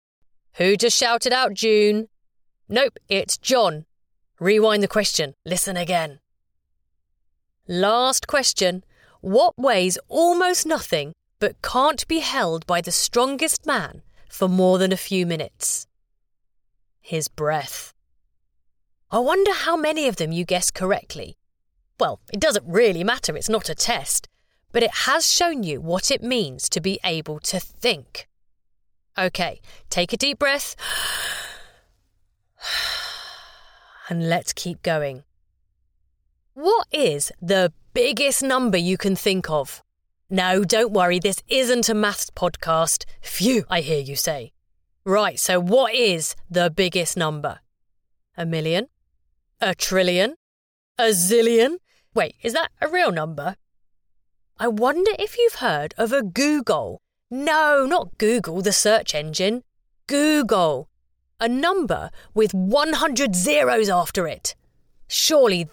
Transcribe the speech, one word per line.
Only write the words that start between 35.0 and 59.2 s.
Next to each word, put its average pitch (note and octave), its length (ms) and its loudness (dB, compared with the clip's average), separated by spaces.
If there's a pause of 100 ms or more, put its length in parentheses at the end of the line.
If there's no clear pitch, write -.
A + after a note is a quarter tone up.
What F#4+ 400 2
is E3+ 480 0
the F3+ 320 2 (220)
biggest C4 480 2
number B3+ 340 2
you F3+ 220 0
can F#3+ 180 0
think F#3+ 320 -2
of? D3+ 340 -4 (460)
No, F#3 360 2
don't A3 280 2
worry, F3+ 260 4
this F#3+ 300 -2
isn't B3 400 2
a A3+ 60 2
maths G#3 340 0
podcast. - 800 -2 (160)
Phew, A3 480 0
I F3+ 100 0
hear D3+ 200 -2
you C#3 160 -10
say. C3+ 360 -6 (500)
Right, G3 380 0
so F#3 180 2
what A3 360 2
is G3 420 0 (140)
the F3 180 2
biggest F3 480 -2
number? D3+ 440 -4 (760)
A F3 80 -6
million? E3 440 -2 (720)
A G3 120 0
trillion? F#3 600 2 (640)
A A3+ 140 4
zillion? A3+ 640 4 (380)
Wait, F3 260 0
is A3+ 120 -4
that D#4+ 160 -2 (100)
a D4+ 80 -2
real E4 240 2
number? D#3+ 440 -6 (1040)
I A#3 100 0
wonder C#4 500 2
if - 180 -6
you've A#4+ 200 2
heard D#3 420 -2
of A3+ 140 0
a C#4 100 2
googol. G3+ 800 0 (300)
No, D4 540 2
not C#4+ 320 -2
Google, G3+ 460 0
the G3 100 0
search G#3+ 420 2
engine. E3+ 500 -2 (440)